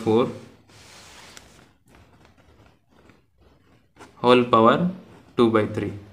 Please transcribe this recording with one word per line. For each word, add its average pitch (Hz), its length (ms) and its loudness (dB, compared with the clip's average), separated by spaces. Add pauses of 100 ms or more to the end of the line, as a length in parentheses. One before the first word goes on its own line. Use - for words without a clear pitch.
four 113 180 0 (4000)
whole 123 200 4 (120)
power 117 220 4 (600)
two 120 100 2 (100)
by 107 80 0 (120)
three, 101 160 -8 (200)